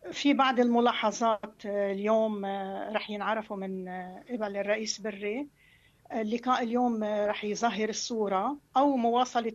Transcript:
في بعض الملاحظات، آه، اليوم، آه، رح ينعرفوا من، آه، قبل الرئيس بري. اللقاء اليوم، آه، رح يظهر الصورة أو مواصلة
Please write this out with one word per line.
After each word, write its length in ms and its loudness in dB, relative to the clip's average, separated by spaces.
في 200 2
بعض 280 4
الملاحظات، 1040 2
آه، 260 0
اليوم، 520 2
آه، 480 -6
رح 180 -4
ينعرفوا 460 -4
من، 320 -8
آه، 420 -12
قبل 260 -4
الرئيس 420 -2
بري. 480 -6
اللقاء 500 0
اليوم، 420 0
آه، 220 0
رح 180 -2
يظهر 440 0
الصورة 680 -2
أو 200 6
مواصلة 580 2